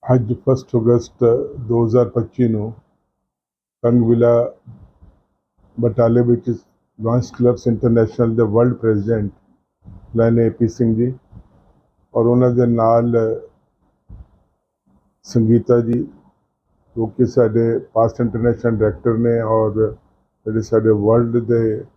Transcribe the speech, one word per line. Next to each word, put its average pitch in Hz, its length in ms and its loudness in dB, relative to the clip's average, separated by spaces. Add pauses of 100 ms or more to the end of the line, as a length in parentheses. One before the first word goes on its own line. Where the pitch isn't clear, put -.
(140)
ਅੱਜ 120 180 0
ਫਸਟ 131 440 -4
ਅਗਸਤ 117 480 0 (360)
ਦੋ 117 260 -2
ਹਜ਼ਾਰ 117 220 2
ਪੱਚੀ 120 400 -4
ਨੂੰ 110 240 -6 (1080)
ਕੰਗਵਿਲਾ 120 720 2 (1300)
ਬਟਾਲੇ 117 420 2
ਵਿੱਚ 120 280 0 (500)
ਲਾਇਨਜ਼ 117 320 -2
ਕਲੱਬਸ 123 340 0
ਇੰਟਰਨੈਸ਼ਨਲ 113 680 0
ਦੇ 117 60 2
ਵਰਲਡ 117 320 0
ਪ੍ਰੈਜ਼ੀਡੈਂਟ 107 560 -2 (840)
ਲਾਇਨ 117 220 2
ਏ 113 120 2
ਪੀ 110 180 -2
ਸਿੰਘ 113 260 -2
ਜੀ 120 200 -2 (1000)
ਔਰ 117 120 2
ਉਹਨਾਂ 123 240 2
ਦੇ 120 160 0
ਨਾਲ 117 760 0 (1800)
ਸੰਗੀਤਾ 117 580 0
ਜੀ, 117 240 -4 (920)
ਜੋ 113 100 -4
ਕਿ 113 200 -2
ਸਾਡੇ 117 520 0
ਪਾਸਟ 113 420 -2
ਇੰਟਰਨੈਸ਼ਨਲ 117 560 -2
ਡਾਇਰੈਕਟਰ 107 400 -2
ਨੇ 117 240 0
ਔਰ 110 560 -2 (480)
ਜਿਹੜੇ 110 160 -4
ਸਾਡੇ 110 300 0
ਵਰਲਡ 113 460 0
ਦੇ 113 480 -2 (120)